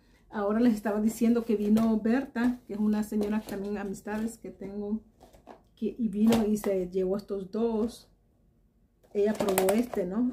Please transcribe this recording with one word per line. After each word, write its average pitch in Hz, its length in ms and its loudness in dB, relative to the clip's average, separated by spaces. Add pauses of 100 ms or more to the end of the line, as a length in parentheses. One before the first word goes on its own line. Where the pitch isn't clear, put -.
(300)
Ahora 214 320 0
les 240 120 4
estaba 208 280 -2
diciendo 226 420 2
que 214 140 0
vino 220 420 2
Berta, 247 640 0
que 196 100 -10
es 208 40 -4
una 214 240 2
señora 214 380 -2
también, 202 360 -6
amistades 208 600 -6
que 185 140 -14
tengo, 202 500 -6 (760)
que, - 240 -4
y 226 80 0
vino 220 380 4
y 214 100 2
se 190 340 -2
llevó 185 280 0
estos 196 340 -8
dos. 226 580 -2 (1040)
Ella 208 200 2
probó 190 400 2
este, 220 320 0
¿no? 233 280 0